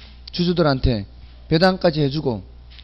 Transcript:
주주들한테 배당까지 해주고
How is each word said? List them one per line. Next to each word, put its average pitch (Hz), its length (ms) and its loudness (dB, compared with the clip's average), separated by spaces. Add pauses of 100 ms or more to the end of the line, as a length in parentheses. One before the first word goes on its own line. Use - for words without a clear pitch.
(320)
주주들한테 143 720 0 (420)
배당까지 170 540 2
해주고 135 400 -2 (420)